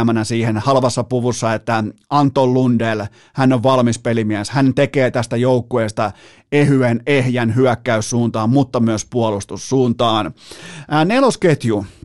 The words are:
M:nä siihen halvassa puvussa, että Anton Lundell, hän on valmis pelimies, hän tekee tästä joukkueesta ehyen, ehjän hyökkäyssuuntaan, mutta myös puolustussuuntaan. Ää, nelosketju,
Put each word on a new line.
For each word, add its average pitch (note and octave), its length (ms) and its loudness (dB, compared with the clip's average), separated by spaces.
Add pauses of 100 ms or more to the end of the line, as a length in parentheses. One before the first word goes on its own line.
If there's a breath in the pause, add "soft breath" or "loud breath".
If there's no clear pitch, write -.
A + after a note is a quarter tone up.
M:nä A2+ 200 2
siihen A2+ 340 -2
halvassa B2 460 0
puvussa, A#2+ 500 -2
että A2 300 -2 (260)
Anton C#3 440 2
Lundell, A2+ 480 0 (320 soft breath)
hän C3 180 2
on B2 100 0
valmis A#2+ 360 2
pelimies, G#2+ 520 -2
hän C3+ 240 2
tekee C3 360 0
tästä A#2+ 260 -4
joukkueesta A#2 760 -2 (400 loud breath)
ehyen, C3 540 2
ehjän B2 480 0
hyökkäyssuuntaan, A#2+ 960 0
mutta C3 300 0
myös A2+ 300 0
puolustussuuntaan. A2+ 1200 -2 (540 loud breath)
Ää, D3+ 160 2
nelosketju, E3 800 0 (180 loud breath)